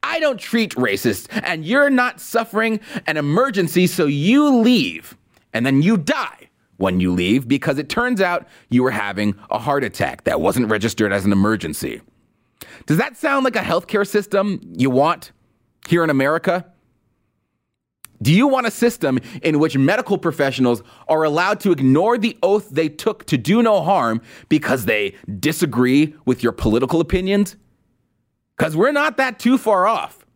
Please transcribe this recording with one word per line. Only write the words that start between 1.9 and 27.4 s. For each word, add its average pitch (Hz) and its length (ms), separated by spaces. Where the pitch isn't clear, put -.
suffering 220 600
an 156 100
emergency, 180 720
so 170 200
you 214 460
leave." 214 640
And 117 100
then 135 160
you 202 160
die 226 520
when 92 200
you 90 140
leave 95 340
because 135 320
it 147 100
turns 240 320
out 175 280
you 123 140
were 127 80
having 104 460
a 107 120
heart 139 240
attack 76 400
that 78 160
wasn't 98 280
registered 107 440
as 98 120
an 101 60
emergency. 98 680
Does 151 100
that 247 200
sound 277 280
like 254 100
a 220 60
healthcare 185 440
system 202 560
you 131 140
want 139 400
here 170 160
in 160 80
America? 160 560
Do 143 120
you 233 160
want 262 180
a 220 60
system 143 480
in 156 200
which 151 180
medical 190 400
professionals 131 640
are 156 160
allowed 175 380
to 202 100
ignore 160 480
the 214 240
oath 202 280
they 156 180
took 208 380
to 151 120
do 165 240
no 214 200
harm 135 380
because 135 380
they 104 280
disagree 143 720
with 127 180
your 120 80
political 123 500
opinions? 190 540